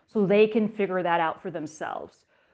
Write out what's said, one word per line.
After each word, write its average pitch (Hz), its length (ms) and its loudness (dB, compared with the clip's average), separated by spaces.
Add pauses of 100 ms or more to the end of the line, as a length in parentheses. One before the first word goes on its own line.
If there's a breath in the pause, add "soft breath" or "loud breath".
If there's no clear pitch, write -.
so 208 200 0
they 202 220 6
can 214 200 0
figure 185 340 -2
that 170 200 2
out 160 200 -2
for 190 80 -10
themselves. - 760 -10 (280)